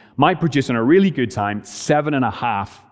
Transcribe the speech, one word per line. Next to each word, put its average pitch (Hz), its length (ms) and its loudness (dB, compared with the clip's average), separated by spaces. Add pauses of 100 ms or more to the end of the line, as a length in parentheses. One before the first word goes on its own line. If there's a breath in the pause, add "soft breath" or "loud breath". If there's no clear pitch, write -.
(180 loud breath)
might 156 220 4
produce 143 320 0
on 120 40 0
a 113 80 0
really 185 280 4
good 131 180 -2
time 104 340 -4
seven 151 520 -2
and 131 100 0
a 107 60 -2
half - 600 -6